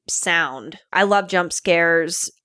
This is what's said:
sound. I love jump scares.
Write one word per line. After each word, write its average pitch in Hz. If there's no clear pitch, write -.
sound. 156
I 190
love 202
jump 175
scares. 170